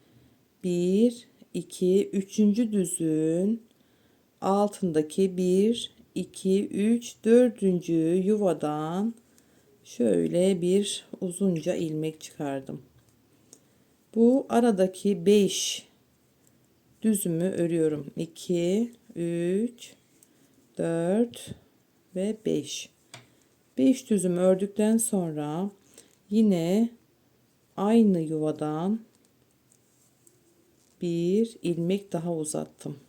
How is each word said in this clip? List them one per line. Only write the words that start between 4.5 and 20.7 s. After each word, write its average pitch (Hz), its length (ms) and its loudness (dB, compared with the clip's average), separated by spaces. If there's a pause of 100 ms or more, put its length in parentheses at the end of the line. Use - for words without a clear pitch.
bir, 190 540 0 (240)
iki, 190 520 -2
üç, 233 560 -2
dördüncü 190 1000 2
yuvadan 180 880 -2 (680)
şöyle 180 800 0
bir 190 440 0 (160)
uzunca 180 540 -2
ilmek 156 460 -6
çıkardım. 139 600 -10 (1300)
Bu 240 340 4
aradaki 196 760 0
beş 202 640 2 (1120)
düzümü 185 500 0
örüyorum. 160 640 -2
İki, 180 800 -2 (220)
üç, 170 800 -4 (840)